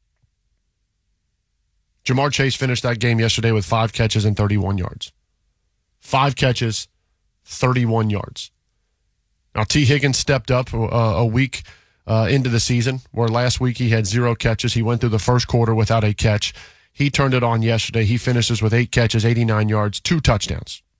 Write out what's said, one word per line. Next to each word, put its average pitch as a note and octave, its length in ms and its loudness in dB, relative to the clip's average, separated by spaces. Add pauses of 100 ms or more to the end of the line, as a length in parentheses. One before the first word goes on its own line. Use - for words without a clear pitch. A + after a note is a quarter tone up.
(2000)
Ja'Marr C3+ 260 0
Chase C3+ 240 0
finished B2+ 280 -2
that A#2+ 160 -2
game A#2 200 2
yesterday A2+ 320 0
with G#2+ 140 0
five A2+ 260 0
catches A2 320 0
and G#2 140 0
thirty-one G2+ 400 0
yards. - 340 -8 (880)
Five C3+ 380 0
catches, B2 500 0 (560)
thirty-one A2+ 680 0
yards. - 420 -8 (1000)
Now, G#2+ 100 -2
T D3 200 2
Higgins C#3 340 2
stepped - 320 -2
up, B2+ 240 -2
uh, A#2+ 40 -4
a A2+ 480 0
week, B2 380 -2 (420)
uh, A2 260 2
into B2+ 180 2
the A#2 120 2
season, B2+ 400 -2 (100)
where A#2 160 -2
last A#2+ 320 0
week B2+ 180 -2
he A#2+ 120 0
had A2 180 0
zero A#2+ 280 0
catches. A#2 380 -2
He A#2 80 0
went A2+ 200 0
through A#2+ 80 0
the G#2+ 100 0
first B2 300 0
quarter A#2 260 2
without A2 300 2
a G#2 80 2
catch. G#2+ 400 0 (400)
He C#3+ 160 0
turned C3+ 240 0
it B2 100 2
on A#2 180 2
yesterday. A2+ 440 0
He A#2 120 2
finishes A#2+ 440 0
with A2 120 0
eight A#2+ 200 2
catches, A2+ 320 2
eighty-nine A2+ 420 2
yards, G#2+ 320 -2
two E3 220 -2
touchdowns. - 600 -2 (180)